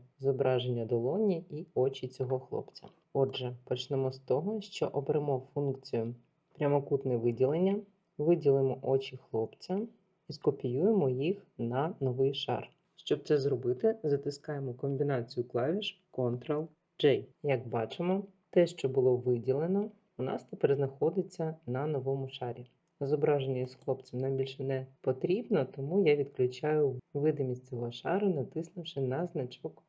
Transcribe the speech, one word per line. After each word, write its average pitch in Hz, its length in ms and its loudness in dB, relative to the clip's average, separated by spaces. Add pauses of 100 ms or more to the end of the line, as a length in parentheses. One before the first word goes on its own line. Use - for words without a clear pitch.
(200)
зображення 127 640 0
долоні 156 640 0
і 151 240 -10
очі 131 340 0
цього 131 320 -4
хлопця. - 480 -10 (260)
Отже, 127 500 0
почнемо 131 480 -2
з - 80 -16
того, 190 420 -2
що - 260 -4
оберемо 143 640 -2
функцію 127 600 -4 (420)
прямокутне 143 600 2
виділення, 135 600 2 (380)
виділимо 143 640 4
очі 135 360 0
хлопця 120 640 -4 (480)
і 143 40 -12
скопіюємо 147 760 2
їх 143 380 -2 (100)
на 127 420 -2
новий 135 340 2
шар. - 360 -4 (260)
Щоб - 320 -4
це 151 100 4
зробити, 135 640 0
затискаємо 143 720 -2
комбінацію 135 720 -2
клавіш 156 560 -2 (100)
Ctrl-J. 127 1120 0 (180)
Як 123 240 0
бачимо, 175 560 0 (260)
те, 175 180 6
що 139 220 -4
було 127 260 4
виділено, 131 760 0 (260)
у - 60 -4
нас 139 200 -4
тепер - 320 2
знаходиться 160 800 -2 (100)
на 131 220 -2
новому 135 420 -2
шарі. 123 360 -8 (340)
Зображення 143 640 2
із 127 140 -6
хлопцем - 440 -6
нам 135 160 0
більше 135 280 -4
не 131 240 -2 (140)
потрібно, 160 640 0
тому 156 420 0
я 147 80 8
відключаю 139 840 0 (140)
видимість 143 540 -2
цього 120 240 -6
шару, 190 380 0
натиснувши 160 720 -4
на 135 260 -2
значок - 600 -8